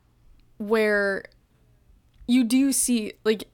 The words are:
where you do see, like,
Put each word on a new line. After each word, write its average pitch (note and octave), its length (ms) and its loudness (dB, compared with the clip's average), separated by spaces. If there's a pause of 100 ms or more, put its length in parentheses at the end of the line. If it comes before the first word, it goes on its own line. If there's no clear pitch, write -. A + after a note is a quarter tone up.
(580)
where G#3 680 0 (1000)
you B3+ 160 4
do C4 300 2
see, A3+ 400 -2 (100)
like, G#3+ 300 -2